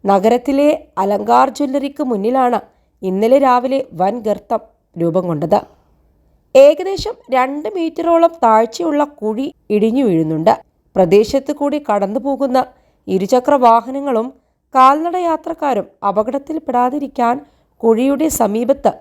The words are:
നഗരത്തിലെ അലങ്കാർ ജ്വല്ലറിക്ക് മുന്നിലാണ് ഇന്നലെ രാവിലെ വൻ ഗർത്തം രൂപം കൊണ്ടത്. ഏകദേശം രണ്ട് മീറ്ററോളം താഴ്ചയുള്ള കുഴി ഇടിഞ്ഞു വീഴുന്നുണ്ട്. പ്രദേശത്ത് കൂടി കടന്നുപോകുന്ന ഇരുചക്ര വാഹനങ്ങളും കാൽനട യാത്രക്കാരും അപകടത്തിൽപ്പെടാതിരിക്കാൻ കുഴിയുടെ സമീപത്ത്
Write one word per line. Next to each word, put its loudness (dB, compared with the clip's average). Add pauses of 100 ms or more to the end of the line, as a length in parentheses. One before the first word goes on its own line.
നഗരത്തിലെ 2 (320)
അലങ്കാർ 2 (100)
ജ്വല്ലറിക്ക് -4
മുന്നിലാണ് -2 (500)
ഇന്നലെ 2
രാവിലെ 0 (200)
വൻ 0 (120)
ഗർത്തം -4 (400)
രൂപം 0
കൊണ്ടത്. 0 (1040)
ഏകദേശം 2 (200)
രണ്ട് -4
മീറ്ററോളം 0 (120)
താഴ്ചയുള്ള 0 (160)
കുഴി -6 (280)
ഇടിഞ്ഞു 0
വീഴുന്നുണ്ട്. 0 (420)
പ്രദേശത്ത് 2
കൂടി -2 (100)
കടന്നുപോകുന്ന -2 (520)
ഇരുചക്ര 0 (140)
വാഹനങ്ങളും 0 (500)
കാൽനട 4 (140)
യാത്രക്കാരും -4 (220)
അപകടത്തിൽപ്പെടാതിരിക്കാൻ -4 (460)
കുഴിയുടെ 2 (120)
സമീപത്ത് 0